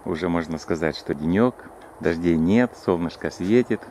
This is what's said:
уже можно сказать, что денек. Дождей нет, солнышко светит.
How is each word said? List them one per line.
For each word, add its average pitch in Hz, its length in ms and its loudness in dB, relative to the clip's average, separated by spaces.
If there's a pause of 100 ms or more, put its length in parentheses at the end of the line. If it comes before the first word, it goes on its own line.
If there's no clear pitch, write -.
уже 87 260 -2
можно 82 280 -2
сказать, 78 400 -2
что - 160 -6
денек. 90 420 2 (440)
Дождей 85 380 2
нет, 104 340 2 (140)
солнышко 85 460 -2
светит. 110 600 0